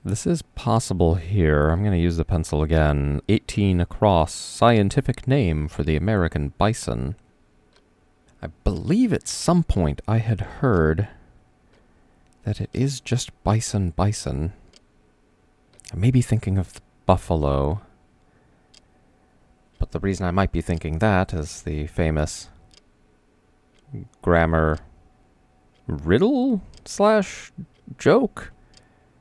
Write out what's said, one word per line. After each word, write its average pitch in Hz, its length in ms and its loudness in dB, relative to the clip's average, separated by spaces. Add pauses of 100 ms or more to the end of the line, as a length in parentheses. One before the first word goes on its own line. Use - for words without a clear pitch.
This 95 200 -4
is 170 160 0
possible 95 720 0
here. 80 540 2
I'm 87 140 0
gonna 101 140 0
use 85 180 0
the 80 80 -2
pencil 80 400 -2
again. 73 640 0
Eighteen 98 540 0
across, 87 520 2
scientific - 960 0
name 85 400 0
for - 160 -6
the 78 140 0
American 82 600 -2
bison. 67 580 -2 (1300)
I 82 60 -10 (160)
believe 156 480 0
at - 160 -2
some - 360 0
point 78 440 0
I 113 120 2
had 110 200 -2
heard 92 720 2 (1400)
that - 160 -4
it - 100 -6
is 135 300 -2
just - 300 -4 (120)
bison, 101 460 0
bison. 87 640 -2 (1400)
I 87 40 -8
may 104 120 2
be 127 120 4
thinking 98 360 0
of 90 140 -4
the - 100 -20 (240)
buffalo. 76 760 0 (2000)
But - 140 -4
the - 80 -6
reason 95 260 -2
I 87 60 0
might 95 200 2
be 85 80 -2
thinking 80 400 -4
that 95 340 2
is 76 280 -6
the 76 260 -6
famous 78 640 -2 (1700)
grammar 80 580 4 (1080)
riddle 214 720 0 (220)
slash - 680 -2 (440)
joke - 540 2 (680)